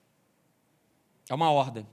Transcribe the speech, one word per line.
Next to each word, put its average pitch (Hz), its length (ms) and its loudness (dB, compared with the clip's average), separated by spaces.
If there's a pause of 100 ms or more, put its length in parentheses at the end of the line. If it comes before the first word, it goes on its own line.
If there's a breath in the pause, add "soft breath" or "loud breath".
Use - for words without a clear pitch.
(1300)
É 127 60 -4
uma 160 160 2
ordem. 127 420 0